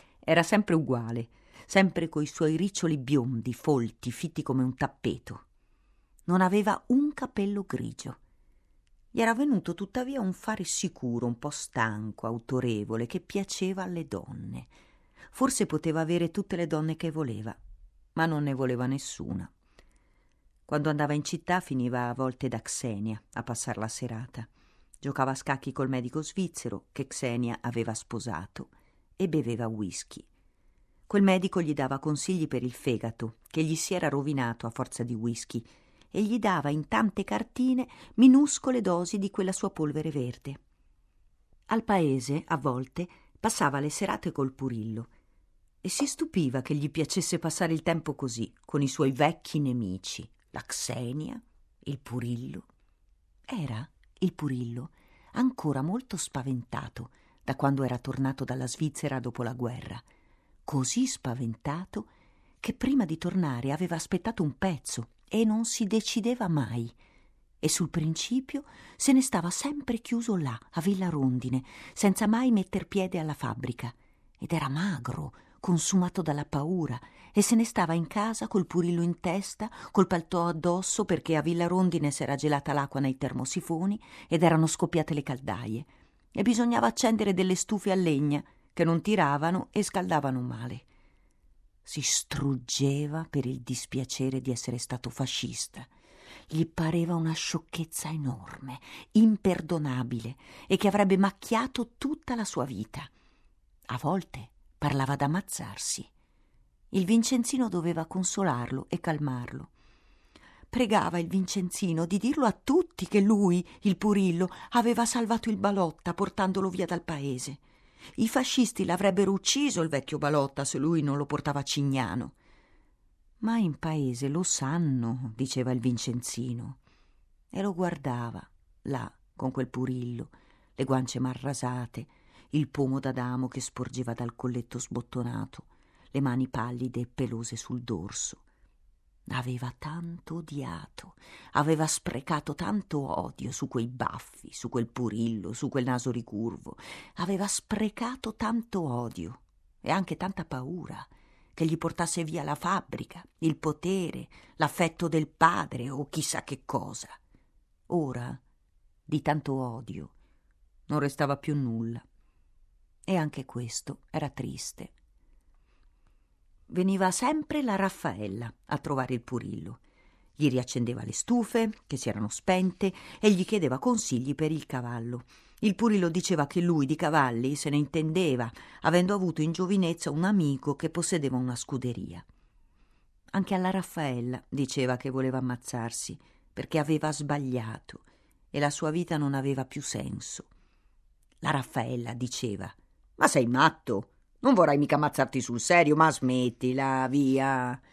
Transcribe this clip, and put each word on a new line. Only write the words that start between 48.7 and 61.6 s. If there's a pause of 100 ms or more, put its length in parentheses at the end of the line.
i
suoi
vecchi
nemici, (280)
la
Xenia, (420)
il
Purillo. (800)
Era, (260)
il
Purillo, (420)
ancora
molto
spaventato (300)
da
quando
era
tornato
dalla
Svizzera
dopo
la
guerra, (640)
così
spaventato (520)